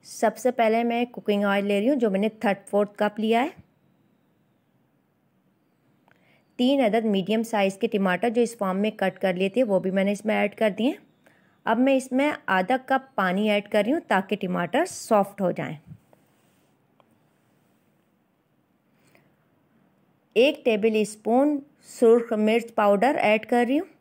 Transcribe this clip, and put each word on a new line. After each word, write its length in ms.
सबसे 460
पहले 320
मैं 240
कुकिंग 380
ऑयल 200
ले 140
रही 80
हूँ, 100
जो 120
मैंने 200
थर्ड 140
फोर्थ 220
कप 200
लिया 220
है। 100
तीन 240
अदद 220
मीडियम 380
साइज़ 340
के 100
टमाटर, 420
जो 120
इस 160
फॉर्म 200
में 140
कट 260
कर 180
लिए 140
थे, 140
वो 160
भी 120
मैंने 200
इसमें 240
ऐड 200
कर 140
दिए। 280
अब 120
मैं 180
इसमें 380
आधा 280
कप 400
पानी 320
ऐड 180
कर 160
रही 100
हूँ, 160
ताकि 260
टमाटर 500
सॉफ्ट 560
हो 100
जाएं। 260
एक 300
टेबल 380
स्पून 580
सुर्ख 420
मिर्च 380
पाउडर 440
ऐड 200
कर 220
रही 100
हूँ 100